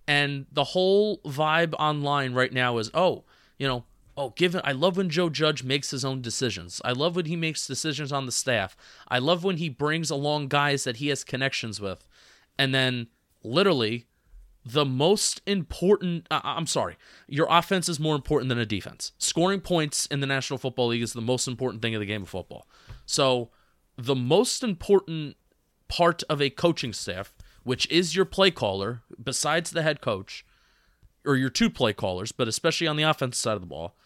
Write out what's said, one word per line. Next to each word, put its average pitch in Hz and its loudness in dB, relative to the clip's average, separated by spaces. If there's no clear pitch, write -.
And 143 0
the 147 2
whole 196 2
vibe 156 2
online 143 0
right 127 2
now 123 0
is, 113 -4
oh, 165 2
you 135 -2
know, 123 -2
oh, 135 -4
give 175 2
it, 180 -2
I 139 0
love 170 2
when 190 0
Joe 165 0
Judge 151 0
makes 135 -2
his 131 -4
own 131 -4
decisions. 101 -4
I 123 -2
love 151 0
when 175 -2
he 160 -4
makes 160 -4
decisions 139 -4
on 135 -2
the 123 -8
staff. 107 0
I 123 0
love 165 2
when 190 0
he 165 -4
brings 151 -2
along 147 0
guys 143 2
that 120 -4
he 143 -2
has 139 -2
connections 123 -4
with. 95 -8
And 135 2
then 127 0
literally 123 2
the 135 2
most 143 2
important, 175 0
uh, 156 0
I'm 143 -4
sorry, 101 -2
your 143 0
offense 180 2
is 156 -4
more 156 2
important 135 0
than 120 0
a 117 0
defense. - -6
Scoring 185 2
points 156 0
in 143 -2
the 139 -2
National 135 -2
Football 123 0
League 117 0
is 113 -4
the 120 -6
most 120 0
important 120 -4
thing 113 -2
of 110 -2
the 104 -4
game 101 -4
of 87 -12
football. - -10
So 127 2
the 131 0
most 151 4
important 165 0
part 170 2
of 147 0
a 139 2
coaching 151 0
staff, 95 -8
which 123 -2
is 165 2
your 185 4
play 190 2
caller, 104 -2
besides 147 -2
the 165 -2
head 151 0
coach, - -4
or 143 4
your 131 2
two 226 2
play 120 2
callers, 95 -4
but 123 -2
especially 160 -2
on 151 -2
the 151 0
offensive 143 0
side 110 0
of 98 -4
the 90 -12
ball, 80 -10